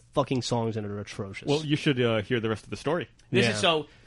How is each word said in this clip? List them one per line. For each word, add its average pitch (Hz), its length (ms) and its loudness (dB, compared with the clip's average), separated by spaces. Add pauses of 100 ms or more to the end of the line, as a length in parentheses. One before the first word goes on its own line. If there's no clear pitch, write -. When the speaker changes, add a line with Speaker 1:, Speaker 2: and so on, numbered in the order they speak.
(140)
Speaker 1:
fucking 131 280 2
songs 113 360 0
in 104 80 -4
it 101 60 -6
are 104 80 -6
atrocious. 101 500 -8
Speaker 2:
Well, 156 160 0
you 147 100 2
should, 139 260 0
uh, 113 200 2
hear 120 180 0
the 110 80 -2
rest 110 160 -2
of - 60 -20
the 104 80 -8
story. 156 320 -4 (200)
Speaker 3:
This 120 160 4
Speaker 1:
Yeah. - 60 4
Speaker 3:
is, 214 80 -2
so, 165 280 2 (200)